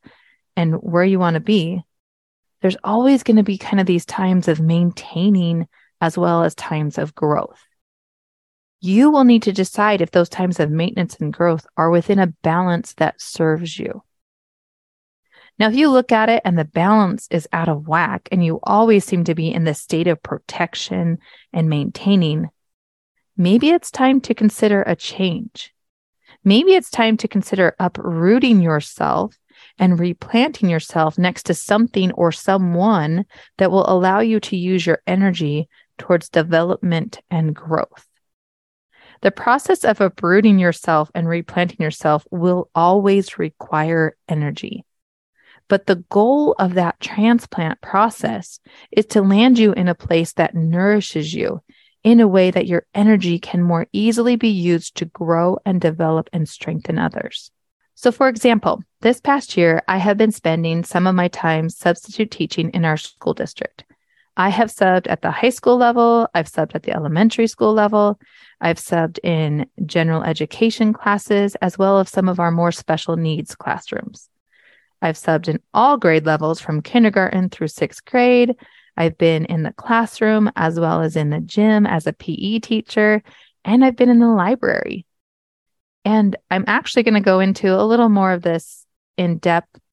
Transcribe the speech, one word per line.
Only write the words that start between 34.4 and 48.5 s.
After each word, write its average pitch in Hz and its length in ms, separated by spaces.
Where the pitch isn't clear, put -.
to - 140
use 180 300
your 165 220
energy 175 600
towards - 320
development 165 920
and 160 240
growth. - 520
The 196 100
process 285 520
of - 160
uprooting 196 600
yourself 165 560
and 170 120
replanting 170 540
yourself 151 480
will 180 460
always 196 640
require 160 760
energy. 151 560
But 196 180
the 180 220
goal 269 500
of 180 160
that 175 240
transplant 208 840
process - 800